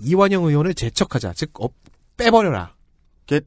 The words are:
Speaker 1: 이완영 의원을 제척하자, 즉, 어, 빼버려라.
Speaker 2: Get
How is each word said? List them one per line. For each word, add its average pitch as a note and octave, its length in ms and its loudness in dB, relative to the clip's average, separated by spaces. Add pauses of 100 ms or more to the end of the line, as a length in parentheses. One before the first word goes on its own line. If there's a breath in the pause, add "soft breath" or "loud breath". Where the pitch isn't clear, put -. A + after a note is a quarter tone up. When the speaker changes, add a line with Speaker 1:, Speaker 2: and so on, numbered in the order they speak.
Speaker 1:
이완영 F#3 440 2
의원을 D#3 300 2
제척하자, A#2 600 -4
즉, - 160 -8 (100)
어, A#2 80 -4 (480)
빼버려라. G#3 580 2 (520)
Speaker 2:
Get D3 200 0